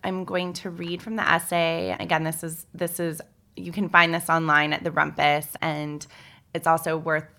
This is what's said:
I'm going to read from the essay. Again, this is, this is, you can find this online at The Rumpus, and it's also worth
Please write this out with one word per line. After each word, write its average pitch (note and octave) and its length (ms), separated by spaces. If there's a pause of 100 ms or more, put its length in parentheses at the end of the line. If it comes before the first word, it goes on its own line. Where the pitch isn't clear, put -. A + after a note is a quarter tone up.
I'm F#3 220
going F3+ 300
to F3+ 160
read F3 320
from A3 120
the A3 80
essay. E3 800
Again, D#3+ 240
this D#3+ 180
is, D#3+ 320
this F3 240
is, E3 240 (340)
you F3+ 140
can E3+ 180
find E3+ 240
this E3+ 160
online D3+ 440
at D3+ 100
The E3+ 80
Rumpus, D3 560 (160)
and D3+ 420 (480)
it's E3 140
also D#3+ 320
worth D#3 280 (120)